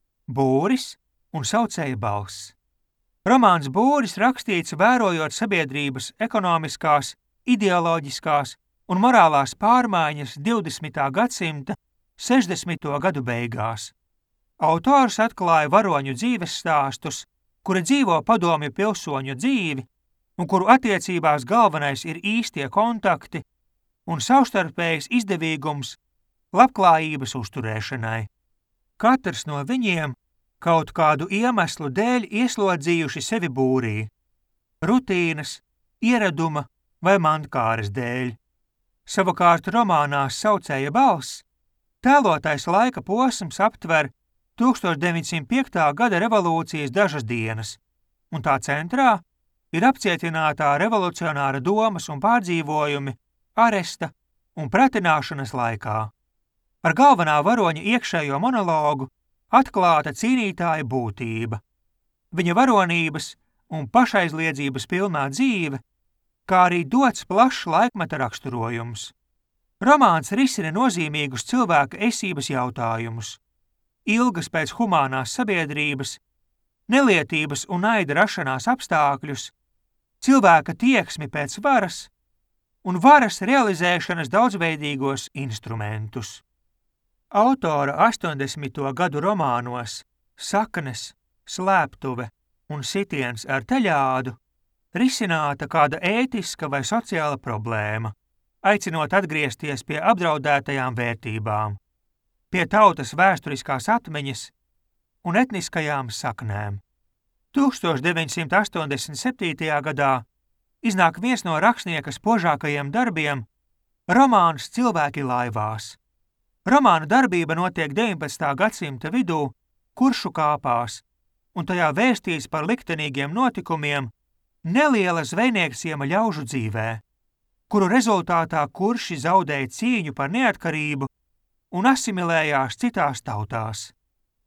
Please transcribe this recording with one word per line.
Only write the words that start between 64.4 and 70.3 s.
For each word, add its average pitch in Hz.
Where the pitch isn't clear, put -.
pilnā 175
dzīve, 170
kā 185
arī 175
dots 247
plašs 226
laikmeta 175
raksturojums. 117
Romāns 226